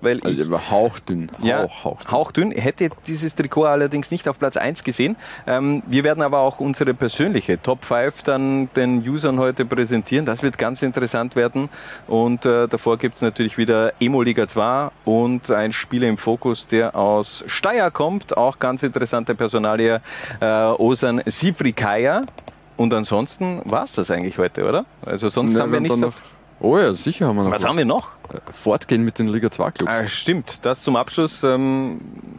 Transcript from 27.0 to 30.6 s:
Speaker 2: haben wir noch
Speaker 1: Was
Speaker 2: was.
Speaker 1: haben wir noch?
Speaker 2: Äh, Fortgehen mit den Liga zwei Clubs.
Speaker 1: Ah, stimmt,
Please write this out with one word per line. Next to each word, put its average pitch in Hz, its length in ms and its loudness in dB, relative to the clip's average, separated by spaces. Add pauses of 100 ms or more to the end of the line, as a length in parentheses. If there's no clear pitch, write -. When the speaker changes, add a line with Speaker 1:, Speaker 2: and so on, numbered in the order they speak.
Speaker 2:
haben 107 80 2
wir 101 80 2
noch 92 80 2
Speaker 1:
Was 95 100 -2
Speaker 2:
was. 117 60 2
Speaker 1:
haben 156 100 0
wir 147 60 2
noch? 120 240 0 (240)
Speaker 2:
Äh, - 60 -12 (120)
Fortgehen 113 540 0
mit 113 160 -2
den 110 80 2
Liga 107 240 0
zwei - 180 -2
Clubs. 92 220 -2
Speaker 1:
Ah, 113 160 0
stimmt, - 560 -4